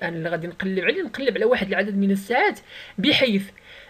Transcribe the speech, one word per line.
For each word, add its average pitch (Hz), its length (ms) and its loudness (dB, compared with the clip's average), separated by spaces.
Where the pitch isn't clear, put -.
أنا 170 140 -4
اللي 165 120 -4
غادي 165 180 -2
نقلب 190 380 -4
عليه، 302 180 0
نقلب 269 340 -2
على 208 80 2
واحد 220 240 2
العدد 196 280 0
من 196 140 4
الساعات 247 500 0
بحيث 220 440 4